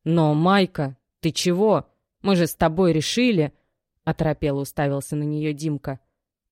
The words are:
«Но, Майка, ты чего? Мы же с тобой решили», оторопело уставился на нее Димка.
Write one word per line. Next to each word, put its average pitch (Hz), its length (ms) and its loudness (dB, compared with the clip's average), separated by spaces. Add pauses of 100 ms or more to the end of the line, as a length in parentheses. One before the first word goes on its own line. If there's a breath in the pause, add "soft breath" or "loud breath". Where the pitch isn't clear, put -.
«Но, 160 280 2
Майка, 170 640 0 (240)
ты 160 120 -2
чего? 185 540 0 (360)
Мы 196 120 2
же 170 120 2
с - 80 -4
тобой 165 400 2
решили», 180 580 0 (520)
оторопело 151 580 -2
уставился 139 540 -4
на 147 80 -4
нее 151 280 -4
Димка. 143 480 -6 (520)